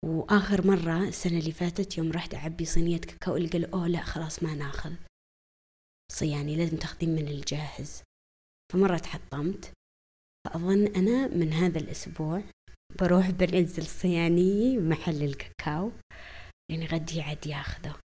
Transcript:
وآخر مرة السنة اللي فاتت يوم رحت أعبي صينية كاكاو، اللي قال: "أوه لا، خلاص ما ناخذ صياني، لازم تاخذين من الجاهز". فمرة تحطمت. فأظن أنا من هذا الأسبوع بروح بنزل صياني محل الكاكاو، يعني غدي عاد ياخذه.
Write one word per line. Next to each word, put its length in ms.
وآخر 640
مرة 400
السنة 320
اللي 120
فاتت 460
يوم 140
رحت 220
أعبي 320
صينية 320
كاكاو، 400
اللي 100
قال: 240
"أوه 160
لا، 140
خلاص 420
ما 120
ناخذ 380
صياني، 440
لازم 220
تاخذين 380
من 120
الجاهز". 760
فمرة 240
تحطمت. 760
فأظن 420
أنا 400
من 260
هذا 260
الأسبوع 640
بروح 300
بنزل 560
صياني 920
محل 460
الكاكاو، 680
يعني 140
غدي 360
عاد 260
ياخذه. 480